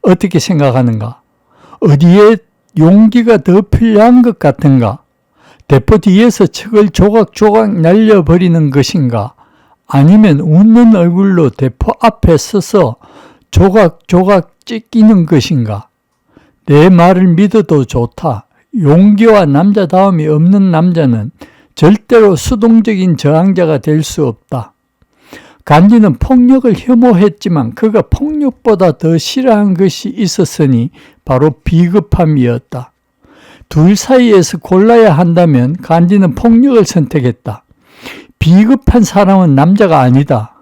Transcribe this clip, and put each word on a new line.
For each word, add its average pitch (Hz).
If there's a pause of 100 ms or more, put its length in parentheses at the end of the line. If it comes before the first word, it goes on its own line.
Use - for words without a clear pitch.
어떻게 -
생각하는가? 123 (580)
어디에 180 (420)
용기가 214
더 180
필요한 226
것 233
같은가? 135 (680)
대포 156
뒤에서 208
척을 214
조각조각 208
날려버리는 170
것인가? 127 (520)
아니면 156
웃는 220
얼굴로 175
대포 -
앞에 170
서서 165 (520)
조각조각 185
찢기는 220
것인가? 120 (760)
내 151
말을 175
믿어도 170
좋다. 120 (300)
용기와 202
남자다움이 180
없는 180
남자는 156 (420)
절대로 208
수동적인 208
저항자가 160
될 151
수 143
없다. - (920)
간디는 196
폭력을 254
혐오했지만 202
그가 214
폭력보다 247
더 165
싫어한 208
것이 190
있었으니 156 (340)
바로 135 (120)
비겁함이었다. 151 (800)
둘 170
사이에서 226
골라야 214
한다면 165
간디는 175
폭력을 233
선택했다. 127 (760)
비겁한 214
사람은 190
남자가 165
아니다. 127